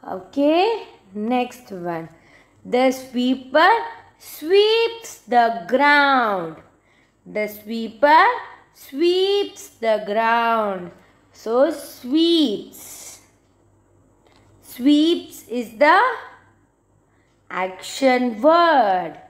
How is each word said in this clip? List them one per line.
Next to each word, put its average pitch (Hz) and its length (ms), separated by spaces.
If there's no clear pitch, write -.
Okay, 311 800
next 240 560
one. 175 380
The 247 260
sweeper 262 800
sweeps 427 1000
the 226 400
ground. 254 880
The 202 200
sweeper 226 800
sweeps 370 920
the 220 260
ground. 220 840
So, 254 380
sweeps. - 1500
Sweeps 294 880
is 220 300
the 311 220
action 220 960
word. 254 760